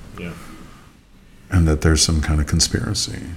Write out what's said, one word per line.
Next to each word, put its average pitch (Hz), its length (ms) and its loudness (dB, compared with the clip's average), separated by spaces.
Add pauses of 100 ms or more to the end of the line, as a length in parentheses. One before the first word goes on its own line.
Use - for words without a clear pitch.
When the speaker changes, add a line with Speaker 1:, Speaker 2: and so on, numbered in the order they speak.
(200)
Speaker 1:
Yeah. 87 120 -10 (1200)
Speaker 2:
and 85 160 6
that 78 140 2
there's 80 200 4
some 80 200 2
kind 76 200 2
of 73 60 -2
conspiracy. - 720 -2 (180)